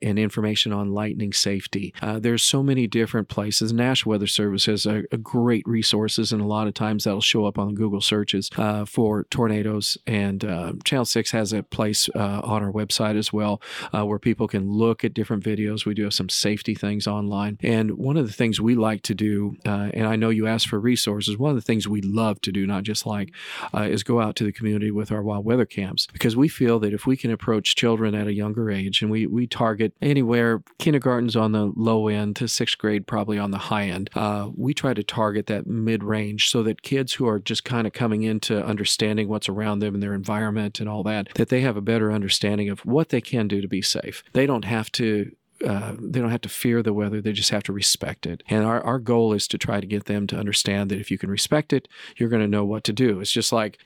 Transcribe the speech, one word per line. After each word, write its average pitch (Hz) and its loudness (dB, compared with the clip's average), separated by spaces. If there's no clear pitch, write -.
and 104 2
information 107 0
on 101 -2
lightning 104 -2
safety. - -2
Uh, 107 -2
there's 117 2
so 139 2
many 131 2
different 113 0
places. 107 0
National 120 2
Weather 104 2
Service 101 2
has 107 2
a, 107 0
a 123 0
great 117 2
resources, 110 2
and 107 0
a 104 0
lot 107 0
of 104 -2
times 107 0
that'll 104 0
show 107 4
up 101 0
on 101 0
Google 101 0
searches, 104 0
uh, 107 0
for 107 2
tornadoes. 107 0
And, 101 0
uh, 90 -4
Channel 127 2
six 110 0
has 110 0
a 104 0
place, - 0
uh, 101 0
on 107 0
our 98 -2
website 107 0
as 107 -2
well, 104 0
uh, 104 0
where 104 0
people 110 2
can 98 -2
look 110 2
at 113 0
different 107 -2
videos. 107 -2
We 104 0
do 104 0
have 104 -2
some 92 -2
safety 107 0
things 104 -4
online. 104 -2
And 113 2
one 139 -2
of 143 2
the 107 -8
things 113 0
we 113 4
like 110 2
to 110 -2
do, 101 0
uh, 101 -2
and 110 0
I 110 2
know 113 2
you 110 2
asked 113 0
for 107 -2
resources, 104 0
one 143 0
of 135 2
the 113 -2
things 110 0
we 104 0
love 104 0
to 101 -4
do, 98 0
not 101 -2
just 104 -4
like, 104 -4
uh, 107 -2
is 104 0
go 120 2
out 107 0
to 120 -2
the 104 0
community 107 -2
with 104 -4
our 107 -2
wild 104 -4
weather 117 4
camps, 95 -4
because 113 2
we 139 6
feel 117 2
that 104 2
if 104 -4
we 131 4
can 120 -2
approach 110 0
children 110 2
at 107 -2
a 104 0
younger 107 -2
age, 98 0
and 107 0
we, 110 2
we 117 0
target 113 0
anywhere, 120 4
kindergarten's 123 2
on 110 4
the 107 2
low 113 2
end 104 0
to 117 -2
sixth - -2
grade, 107 0
probably 107 -2
on 101 -2
the 98 -4
high 104 -2
end, 92 -4
uh, 104 -2
we 131 -2
try 131 -2
to 104 -2
target 107 -2
that 104 -4
mid 110 0
range 107 0
so 120 2
that 107 0
kids 135 -2
who 131 0
are 107 2
just 107 -4
kinda 117 0
coming 110 0
into 110 0
understanding 107 0
what's 107 -4
around 104 -2
them 104 0
and 98 -2
their 101 -2
environment 104 -2
and 107 -4
all 107 -4
that, 107 -2
that - 2
they 127 4
have 127 0
a 104 -4
better 110 2
understanding 104 0
of 98 -8
what 151 2
they 127 2
can 113 -2
do 101 0
to 98 -4
be 95 -2
safe. - -4
They 131 4
don't 123 0
have 110 -2
to, 107 0
uh, 104 -4
they 117 -4
don't 120 2
have 117 -2
to - -10
fear 117 0
the 107 0
weather. 104 -2
They 107 -2
just 101 0
have 101 0
to 98 -6
respect - -2
it. 85 -8
And 107 4
our, 113 2
our 123 0
goal 113 4
is 101 0
to 110 -4
try 104 -2
to 95 -10
get 101 -4
them 101 0
to - -4
understand 101 0
that 98 -2
if 104 -10
you 95 -2
can 95 -4
respect 147 0
it, 135 0
you're 120 0
gonna 110 2
know 104 2
what 104 -2
to 110 -2
do. 107 2
It's 101 -4
just 113 0
like 107 0